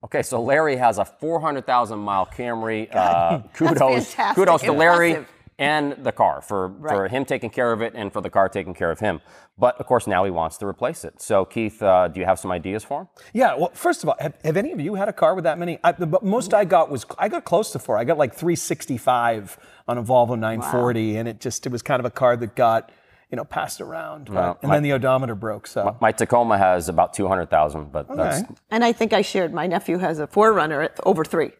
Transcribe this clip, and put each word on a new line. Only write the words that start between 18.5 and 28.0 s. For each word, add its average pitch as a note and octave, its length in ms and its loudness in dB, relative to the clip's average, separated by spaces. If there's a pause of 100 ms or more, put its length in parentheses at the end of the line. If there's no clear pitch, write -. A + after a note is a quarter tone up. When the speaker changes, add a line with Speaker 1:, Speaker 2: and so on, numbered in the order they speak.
Speaker 3:
sixty-five A#2+ 1000 -2 (300)
on A#2+ 100 -2
a A#2+ 60 -6
Volvo A#2+ 340 4
nine A2+ 240 -4
forty, A#2+ 520 0
Speaker 2:
Wow. G#2+ 60 -4
Speaker 3:
and A#2 100 -6
it G#2+ 100 -12
just, - 260 -8
it C3+ 60 -6
was A#2+ 100 -6
kind C3 180 -2
of B2 60 -6
a A#2 60 -4
car B2 260 2
that A#2 180 -8
got, A#2 360 2 (380)
you - 60 -8
know, A#2+ 80 -6
passed - 380 -8
around, D#3 480 -12
Speaker 1:
No, G2+ 60 -10
Speaker 3:
but, F2+ 260 -2
and C#3 80 -4
Speaker 1:
my - 60 6
Speaker 3:
then D3 80 2
the C#3+ 100 2
odometer C3 420 0
broke, G#2 320 -8
so. G2+ 180 -2
Speaker 1:
My, G#2 160 -2
my A2 100 4
Tacoma A#2 460 2
has F2+ 320 4
about F2 240 2
two G2 140 -2
hundred F#2 220 0
thousand, D2+ 420 2
but D2 240 -8